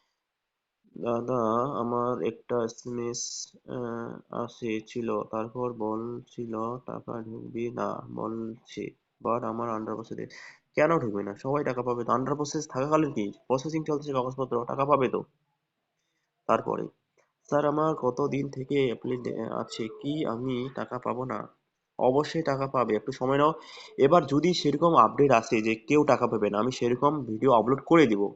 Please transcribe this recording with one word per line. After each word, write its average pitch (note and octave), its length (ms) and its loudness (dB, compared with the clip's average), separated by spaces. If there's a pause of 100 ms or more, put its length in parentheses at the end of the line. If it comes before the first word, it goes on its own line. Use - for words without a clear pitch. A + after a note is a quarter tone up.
(960)
দাদা A#2+ 440 -2 (380)
আমার A#2+ 440 -2
একটা A2+ 400 -4
এসএমএস, A#2+ 580 -6 (480)
আহ, A#2 760 -8
আসে A2+ 440 -6
ছিল, A2 360 -4
তারপর A#2+ 500 -6
বলছিল A2+ 1040 -6
টাকা A#2 440 -10
ঢুকবে A#2 500 -8
না G#2 300 -4 (140)
বলছে, A2+ 920 -8 (160)
but A#2 200 0
আমার A#2 260 -4
under A2 240 -4
process A2+ 260 -10
এ-, A2 140 -10 (420)
কেন D#3 240 4
ঢুকবে G2+ 240 -4
না? G2+ 120 -8
সবাই C#3+ 280 -2
টাকা B2+ 180 -2
পাবে A#2+ 220 -2
তো, A2+ 80 0
under C3 220 2
process D3 360 -4
থাকাকালীন D3 440 2
কি G#2 180 -2 (160)
প্রসেসিং D#3 360 -2
চলছে D3 300 -4
কাগজপত্র, B2+ 540 -2
টাকা C3 180 0
পাবে C3+ 240 4
তো। G2 140 -2 (1200)
তারপরে - 400 0 (640)
স্যার D3 160 2
আমার D3+ 300 2
কত B2+ 320 -2
দিন C#3 220 -2
থেকে C3+ 360 -2
অ্যাপ্লাই B2 320 -4
দে-, A#2 360 -6
আছে, A#2 340 -6
কি D3 380 -6
আমি B2 500 -4
টাকা A2+ 240 -6
পাবো A#2 260 -4
না? A2+ 220 -6 (520)
অবশ্যই D3 440 2
টাকা C#3 240 0
পাবে, A#2+ 280 2
একটু G#2+ 160 -2
সময় C3 260 0
নাও। D3 160 6 (440)
এবার D3 280 6
যদি D3+ 280 4
সেরকম E3 420 2
আপডেট C3+ 360 6
আসে A2+ 300 4
যে A2 140 2
কেউ D3 300 4
টাকা B2 220 4
পাবে G#2+ 220 2
না, G2+ 100 0
আমি A#2+ 120 0
সেরকম B2+ 540 0
ভিডিও A2+ 260 2
আপলোড B2 340 4
করে D#3+ 220 8
দিব, G2+ 140 2 (140)